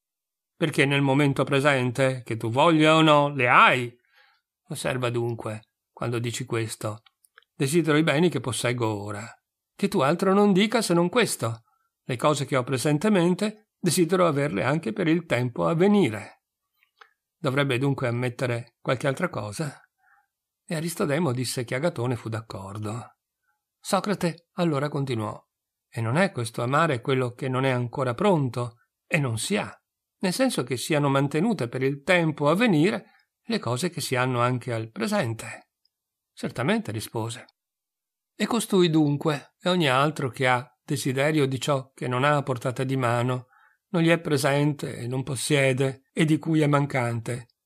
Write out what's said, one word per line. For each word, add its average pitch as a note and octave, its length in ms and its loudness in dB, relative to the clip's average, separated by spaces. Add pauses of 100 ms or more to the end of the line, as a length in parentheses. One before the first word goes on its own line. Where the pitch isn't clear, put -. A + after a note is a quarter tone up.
(560)
perché D#3+ 300 0
nel C#3 160 2
momento C#3 420 2
presente, C3 800 0
che A2+ 120 -6
tu A2+ 120 -4
voglia D#3 460 4
o D#3+ 60 6
no, D3 320 6
le B2+ 140 0
hai. C3+ 500 4 (720)
Osserva C3 420 -4
dunque, A#2 500 -6 (320)
quando A#2+ 240 -6
dici A#2 260 -6
questo, A2 600 -6 (500)
desidero D3+ 440 2
i D#3+ 60 4
beni E3 260 2
che C#3 120 -4
posseggo A#2+ 460 -2
ora, G#2 440 -8 (440)
che G3+ 120 -2
tu G3 120 0
altro E3+ 340 2
non G#3 180 6
dica G#3+ 300 2
se F#3 140 0
non E3+ 120 4
questo, B2 540 -2 (420)
le B2+ 140 -4
cose C#3+ 280 0
che C#3+ 120 -2
ho B2 60 0
presentemente, E3+ 1040 0 (100)
desidero F3 460 2
averle D3 380 0
anche D#3+ 280 0
per G3 160 -2
il E3 180 0
tempo B2 420 -2
a E3 80 0
venire." E3 640 2 (960)
Dovrebbe C3+ 400 -2
dunque C#3 300 -2
ammettere A#2+ 720 -4
qualche C3+ 260 -2
altra E3 220 -2
cosa? A2 500 -8 (840)
E F3 100 -6
Aristodemo D#3+ 560 -2
disse B2 320 -4
che B2 120 -6
Agatone C3 400 -2
fu - 120 -10
d'accordo. G#2+ 920 -10 (640)
Socrate F#3 720 -4
allora D3+ 360 0
continuò, C3+ 500 -4 (480)
"E - 140 -6
non A2+ 160 0
è F#3+ 140 2
questo A#2+ 320 -6
amare C#3 380 0
quello B2+ 320 -2
che - 140 -8
non B2+ 180 0
è C3+ 40 2
ancora B2 460 -2
pronto, C3+ 600 0 (280)
e E3+ 140 0
non A#2+ 180 -2
si G3 200 -4
ha, - 140 -6 (500)
nel F#3 120 0
senso B3 300 0
che B2 120 -4
siano D3 320 0
mantenute C#3+ 600 0
per B2+ 160 -4
il C#3 180 -2
tempo D#3 480 2
a E3 60 4
venire G3+ 560 2 (360)
le A3 120 -2
cose B2+ 320 -4
che C#3 100 -8
si B2+ 140 -4
hanno B2 260 0
anche B2 320 -2
al A2+ 160 -6
presente?" G3 800 -6 (640)
"Certamente", E3+ 580 -4
rispose. A2+ 540 -8 (920)
"E G#3+ 120 -4
costui F#3+ 420 2
dunque, D3 720 0
e F3+ 80 -2
ogni F3+ 180 2
altro C#3 420 2
che C3 180 -2
ha B2+ 200 2 (160)
desiderio C#3+ 640 0
di C3 160 -4
ciò C3+ 320 -2
che C#3+ 140 -8
non B2+ 160 0
ha D3 140 4
a C3+ 60 -2
portata C3+ 400 -4
di C3+ 140 -2
mano, B2 520 0 (400)
non E3+ 120 0
gli E3 80 4
è E3+ 100 4
presente C#3+ 800 0
e A#2 100 -8
non C3 160 -4
possiede, C3+ 880 0
e E3+ 140 0
di D3+ 140 2
cui D#3 220 0
è D3 60 4
mancante. B2 840 -2 (160)